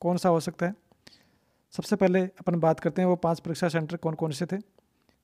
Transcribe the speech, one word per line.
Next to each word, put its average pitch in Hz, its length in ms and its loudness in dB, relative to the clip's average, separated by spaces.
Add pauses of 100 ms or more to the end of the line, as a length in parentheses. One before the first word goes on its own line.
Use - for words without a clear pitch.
कौन 180 160 0
सा 185 120 2
हो 165 120 4
सकता 170 260 -4
है। 190 80 -4 (960)
सबसे - 260 -4
पहले 190 260 4
अपन 175 380 -2
बात 160 200 4
करते 170 220 0
हैं 185 60 4
वो 180 80 4
पांच 165 240 -2
परीक्षा 165 280 -2
सेंटर 160 280 -2
कौन 160 180 -4
कौन 156 160 -2
से 135 160 -4
थे। 185 100 -6 (680)